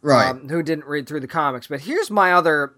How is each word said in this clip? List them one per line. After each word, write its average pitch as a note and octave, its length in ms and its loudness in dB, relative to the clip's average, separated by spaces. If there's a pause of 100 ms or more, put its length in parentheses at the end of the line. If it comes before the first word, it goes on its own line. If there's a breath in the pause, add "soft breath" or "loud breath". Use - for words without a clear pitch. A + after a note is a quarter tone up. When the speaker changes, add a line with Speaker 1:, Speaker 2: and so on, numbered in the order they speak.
Speaker 1:
Right. B2+ 260 4
Speaker 2:
um, C3 220 -8
who E3+ 120 -2
didn't D3+ 260 -6
read C#3+ 200 -6
through D3 140 -8
the C3 60 -10
comics. C#3 400 -4
But C#3+ 140 -8
here's D#4+ 300 -6
my F#3+ 220 4
other, D#3 440 2